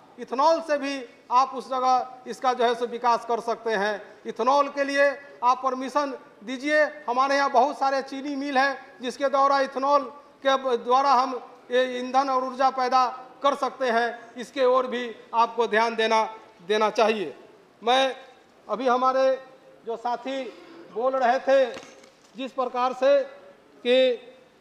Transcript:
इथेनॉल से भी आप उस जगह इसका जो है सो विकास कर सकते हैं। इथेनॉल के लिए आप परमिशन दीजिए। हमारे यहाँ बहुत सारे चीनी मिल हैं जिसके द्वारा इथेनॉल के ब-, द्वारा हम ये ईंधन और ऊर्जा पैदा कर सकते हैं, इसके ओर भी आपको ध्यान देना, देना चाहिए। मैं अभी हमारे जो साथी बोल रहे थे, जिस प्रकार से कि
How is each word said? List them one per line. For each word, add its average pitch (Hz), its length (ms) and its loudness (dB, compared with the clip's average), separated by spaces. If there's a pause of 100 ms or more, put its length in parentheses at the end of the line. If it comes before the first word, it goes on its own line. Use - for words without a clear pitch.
(200)
इथेनॉल 294 420 2
से 302 160 -2
भी 269 260 -6 (280)
आप 262 240 2
उस 214 140 -10
जगह 254 580 0
इसका 247 260 -2
जो 240 120 0
है 240 100 2
सो 247 100 -4
विकास 233 400 0
कर 233 140 -2
सकते 220 340 -4
हैं। 202 280 -2 (240)
इथेनॉल 262 440 2
के 277 140 -4
लिए 277 260 2 (340)
आप 247 200 2
परमिशन 262 500 -4 (300)
दीजिए। 277 400 0 (240)
हमारे 269 280 2
यहाँ 277 160 2
बहुत 262 280 2
सारे 269 220 0
चीनी 277 340 -8
मिल 277 220 -2
हैं 269 440 -2
जिसके 262 280 -4
द्वारा 277 300 2
इथेनॉल 269 420 0 (420)
के 269 120 4
ब-, 262 200 -2
द्वारा 254 380 2
हम 254 220 2 (360)
ये 254 280 0
ईंधन 262 300 0
और 262 140 0
ऊर्जा 262 260 0
पैदा 254 360 2 (380)
कर 277 120 2
सकते 262 340 -4
हैं, 226 480 -2
इसके 254 280 -2
ओर 254 220 4
भी 233 280 -6 (180)
आपको 233 340 2
ध्यान 226 280 2
देना, 220 280 2 (440)
देना 214 220 2
चाहिए। 214 460 0 (480)
मैं 254 320 2 (520)
अभी 220 200 -4
हमारे 262 440 2 (540)
जो 220 120 -8
साथी 254 460 -6 (500)
बोल 254 220 -2
रहे 254 240 2
थे, 269 260 4 (680)
जिस 254 160 -8
प्रकार 247 420 -2
से 277 260 4 (680)
कि 254 260 4 (500)